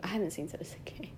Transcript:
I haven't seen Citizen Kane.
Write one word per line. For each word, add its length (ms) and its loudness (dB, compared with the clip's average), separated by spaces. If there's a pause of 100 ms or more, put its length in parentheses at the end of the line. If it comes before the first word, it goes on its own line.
I 60 0
haven't 240 6
seen 160 0
Citizen 360 -4
Kane. 340 -6